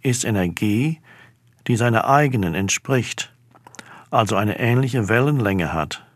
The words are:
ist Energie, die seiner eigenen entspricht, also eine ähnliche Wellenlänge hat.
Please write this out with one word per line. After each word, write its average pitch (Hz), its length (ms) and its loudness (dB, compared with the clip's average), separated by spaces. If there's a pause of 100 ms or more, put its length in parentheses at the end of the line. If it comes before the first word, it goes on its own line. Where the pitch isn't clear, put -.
ist 123 240 -2
Energie, 107 720 0 (680)
die 123 80 2
seiner 113 320 2
eigenen 127 460 2
entspricht, 98 800 -4 (760)
also 113 260 2
eine 104 240 0
ähnliche 123 480 0
Wellenlänge 107 680 0
hat. 80 320 -6 (100)